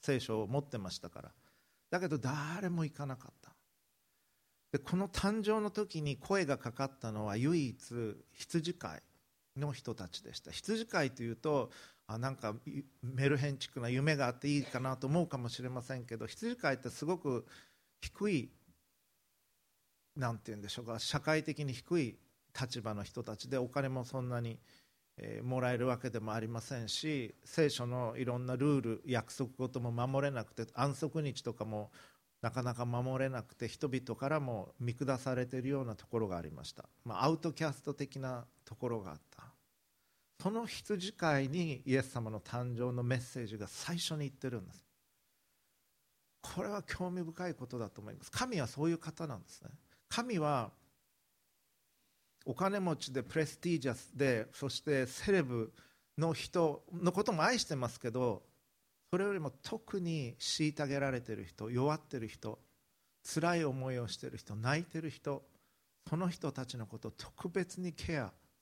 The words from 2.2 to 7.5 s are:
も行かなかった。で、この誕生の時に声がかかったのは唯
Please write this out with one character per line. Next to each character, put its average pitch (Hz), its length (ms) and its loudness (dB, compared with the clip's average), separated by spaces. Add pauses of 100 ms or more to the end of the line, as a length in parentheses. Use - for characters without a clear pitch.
も 170 160 2
行 151 100 -2
か 143 100 -6
な 135 120 -4
か 127 140 -18
っ - 120 -20
た。 - 100 -20 (1200)
で、 135 60 2
こ 147 180 0
の 196 100 4
誕 202 380 0
生 214 160 6
の 208 100 0
時 202 300 -2
に 143 160 2
声 190 300 4
が 139 100 4
か 120 160 -4
か 135 140 0
っ 135 120 -12
た 113 140 -4
の 107 140 -2
は 104 100 0
唯 143 320 4